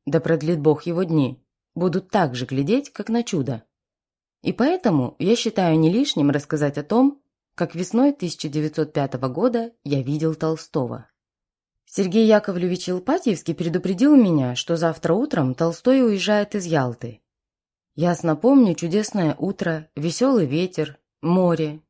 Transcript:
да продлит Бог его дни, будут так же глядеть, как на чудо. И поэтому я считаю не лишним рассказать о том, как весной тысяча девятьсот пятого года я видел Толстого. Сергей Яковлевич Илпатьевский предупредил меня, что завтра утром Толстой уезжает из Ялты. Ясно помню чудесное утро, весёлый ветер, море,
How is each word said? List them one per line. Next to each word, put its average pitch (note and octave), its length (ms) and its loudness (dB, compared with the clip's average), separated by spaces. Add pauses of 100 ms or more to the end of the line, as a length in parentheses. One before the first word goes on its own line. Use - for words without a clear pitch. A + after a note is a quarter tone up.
да D3+ 140 0
продлит D#3+ 400 0
Бог D3 260 2
его F3 200 -2
дни, D3 400 0 (300)
будут F3+ 360 -2
так E3 240 0
же B2 120 -6
глядеть, D3 460 -2
как - 160 -12
на A#3 140 0
чудо. C3+ 420 -4 (760)
И - 100 -4
поэтому A3 640 0
я G3+ 180 2
считаю F#3 420 0
не D#3+ 120 4
лишним F#3 400 0
рассказать C#3+ 480 -2
о C#3+ 40 -8
том, C4 400 2 (320)
как E3+ 200 -6
весной A3+ 380 0
тысяча E3+ 360 -6
девятьсот D3+ 440 -4
пятого C#3 360 -4
года A3+ 440 -2 (120)
я C#3 180 -2
видел D3+ 320 -2
Толстого. D3+ 760 -6 (760)
Сергей G3 420 0
Яковлевич F#3 600 0
Илпатьевский F#3 680 -2
предупредил F#3 640 2
меня, D#3 380 4
что E3+ 220 -4
завтра D#3+ 360 -2
утром G3+ 420 0
Толстой G3+ 480 2
уезжает G#3 520 0
из G3 100 -2
Ялты. B2+ 560 -2 (760)
Ясно E3 420 -2
помню A#3 380 6
чудесное F3 640 -2
утро, E3 560 -6
весёлый F3+ 520 0
ветер, D#3 520 -4 (220)
море, E3 680 0